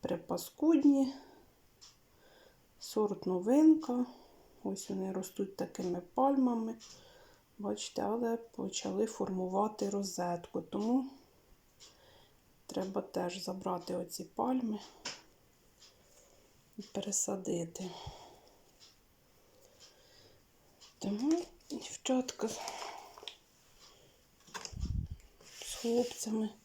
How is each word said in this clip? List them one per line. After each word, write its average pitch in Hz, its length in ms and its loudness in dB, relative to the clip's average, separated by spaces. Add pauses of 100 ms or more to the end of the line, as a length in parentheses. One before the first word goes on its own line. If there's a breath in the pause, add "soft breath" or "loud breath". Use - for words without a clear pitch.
припаскудні. 269 1120 4 (1600 loud breath)
Сорт - 480 -2
новинка. 247 800 6 (560 loud breath)
Ось 196 280 -4
вони 190 220 -2
ростуть 190 440 -4
такими 175 460 -4 (120)
пальмами. 247 600 4 (840 loud breath)
Бачите, 208 440 -4
але 233 340 0
почали 196 680 -2
формувати 196 840 0
розетку. 180 680 -2
Тому 240 500 0 (1600 loud breath)
треба 196 360 -4
теж 180 360 -4
забрати 185 580 -4
оці 180 280 -6
пальми 240 540 0 (2000 loud breath)
і 202 60 -12
пересадити. 185 1080 -4 (3000 loud breath)
Тому, 262 440 2 (280)
дівчатка, - 760 -2 (3000 loud breath)
з - 300 -12
хлопцями 233 720 0 (160)